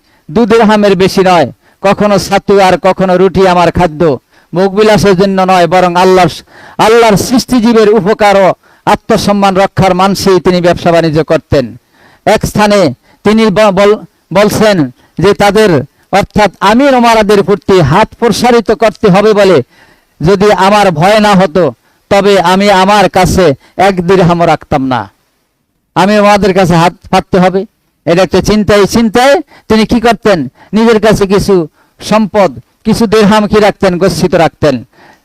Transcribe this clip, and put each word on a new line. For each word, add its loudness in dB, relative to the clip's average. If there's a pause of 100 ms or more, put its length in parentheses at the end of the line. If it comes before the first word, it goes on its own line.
(320)
দু 0
দিরহামের 2
বেশি 0
নয়, 0 (300)
কখনো 0
ছাতু -2
আর 2
কখনো -2
রুটি 0
আমার 0
খাদ্য, -2 (360)
ভোগবিলাসের 0
জন্য 0
নয়, 0
বরং 0
আল্লাহর, 2 (480)
আল্লাহর 2
সৃষ্টিজীবের 0
উপকার 0
ও 2 (320)
আত্মসম্মান -2
রক্ষার 0
মানসেই 0
তিনি -2
ব্যবসা -2
বাণিজ্য 0
করতেন।" -4 (480)
এক 0
স্থানে 0 (300)
তিনি 0
ব-, 0
বল-, 2 (360)
বলছেন 0 (280)
যে 0
তাদের, 0 (280)
অর্থাৎ -2
আমির 2
ওমারাদের 2
প্রতি 0
হাত 2 (120)
প্রসারিত 0
করতে -2
হবে 2
বলে 2 (580)
যদি 2
আমার 0
ভয় 0
না 2
হতো, 0 (360)
তবে 2
আমি 0
আমার 2
কাছে 0 (240)
এক -2
দিরহামও 0
রাখতাম -4
না। -6 (840)
আমি 0
ওমাদের 2
কাছে 0
হাত 0 (160)
পাততে -2
হবে, -2 (400)
এটা 0
একটা -2
চিন্তায়, 0
চিন্তায় 0 (260)
তিনি 0
কি -2
করতেন? -2 (220)
নিজের 2
কাছে 0
কিছু 0 (320)
সম্পদ, -2 (260)
কিছু 0
দিরহাম 0
কি 0
রাখতেন? 0
গচ্ছিত -2
রাখতেন। -2 (380)